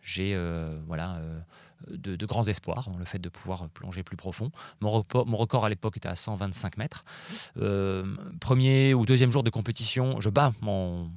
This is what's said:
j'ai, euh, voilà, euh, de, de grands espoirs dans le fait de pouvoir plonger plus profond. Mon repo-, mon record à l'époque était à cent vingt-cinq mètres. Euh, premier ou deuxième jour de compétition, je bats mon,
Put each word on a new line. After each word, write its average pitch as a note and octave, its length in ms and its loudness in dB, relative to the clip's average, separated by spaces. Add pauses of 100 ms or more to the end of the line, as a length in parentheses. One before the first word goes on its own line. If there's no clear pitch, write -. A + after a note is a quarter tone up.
j'ai, F#2+ 340 -2
euh, E2 500 -4
voilà, E2 300 -6
euh, D#2+ 240 -8 (500)
de, F#2+ 280 -8
de F#2+ 80 -6
grands G#2+ 200 2
espoirs G2+ 440 -2
dans F2+ 80 -6
le F2 80 -6
fait F#2+ 140 -6
de F2 100 -8
pouvoir F2 400 -8
plonger F2+ 340 -8
plus F#2 140 -10
profond. G2+ 340 -6 (300)
Mon G#2 100 0
repo-, A2+ 320 4
mon A#2 140 0
record A2+ 260 2
à G#2+ 60 4
l'époque G#2+ 260 -4
était - 140 -6
à F2+ 60 -4
cent G#2+ 200 0
vingt-cinq F#2+ 400 0
mètres. A2 300 -8 (500)
Euh, G2 580 0 (280)
premier C3+ 520 6
ou A#2+ 120 4
deuxième B2+ 260 6
jour C3+ 120 2
de A#2+ 60 2
compétition, A#2 680 0
je G#2 80 2
bats C3 320 6
mon, F2+ 460 -2 (120)